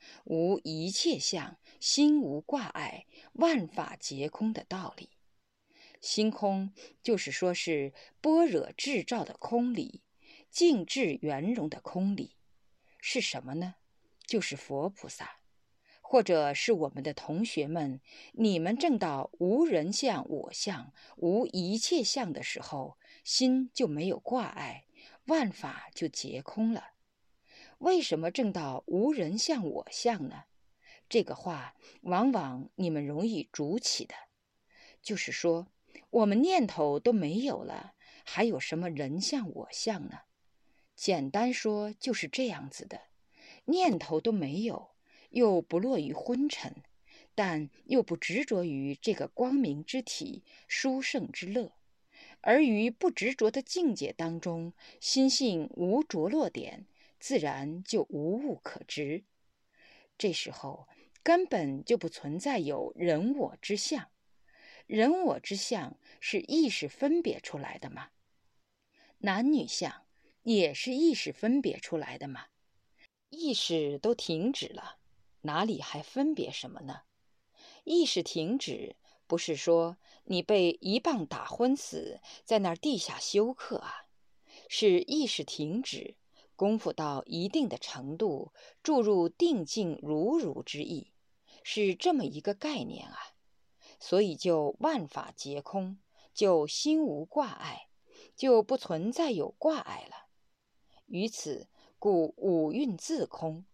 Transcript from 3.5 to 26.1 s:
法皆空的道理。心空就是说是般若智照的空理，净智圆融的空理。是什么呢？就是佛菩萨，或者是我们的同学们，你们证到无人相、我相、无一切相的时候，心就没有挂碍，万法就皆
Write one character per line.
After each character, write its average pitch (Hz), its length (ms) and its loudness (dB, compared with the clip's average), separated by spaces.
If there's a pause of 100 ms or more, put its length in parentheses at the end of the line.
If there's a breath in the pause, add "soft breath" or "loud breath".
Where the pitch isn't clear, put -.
法 - 320 -8
皆 139 300 -6
空 220 240 -2
的 - 100 -8
道 185 320 -8
理。 - 140 -18 (920 soft breath)
心 214 320 2
空 196 400 -2 (320 loud breath)
就 226 140 2
是 143 140 -6
说 180 220 0
是 147 400 -2 (280 loud breath)
般 320 240 6
若 - 320 0
智 262 260 -2
照 220 220 -4
的 - 120 -12
空 240 360 0
理， - 300 -6 (460 soft breath)
净 277 360 4
智 185 360 0
圆 151 320 0
融 233 160 -2
的 - 120 -10
空 196 340 0
理。 - 220 -8 (640 soft breath)
是 - 180 -2
什 - 240 -4
么 131 120 -8
呢？ 180 200 -6 (500)
就 226 140 -2
是 139 160 -4
佛 139 340 -4
菩 196 200 -12
萨， - 300 -14 (640 soft breath)
或 254 200 4
者 156 320 4
是 226 200 2
我 156 160 2
们 139 140 -8
的 151 100 -2
同 - 300 -4
学 151 240 -2
们， 147 340 -4 (320 loud breath)
你 202 260 2
们 185 180 2
证 285 200 4
到 143 420 -2
无 220 260 4
人 180 260 2
相、 214 380 0
我 - 240 -6
相、 160 400 -6 (240 loud breath)
无 190 300 2
一 185 300 -2
切 269 260 2
相 202 280 -2
的 - 100 -6
时 - 200 -8
候， 139 360 -8 (260 soft breath)
心 254 500 4
就 247 140 2
没 151 200 -2
有 - 120 0
挂 240 260 -2
碍， 135 400 -10 (400 loud breath)
万 277 260 2
法 - 440 -12
就 165 120 -4
皆 - 360 -8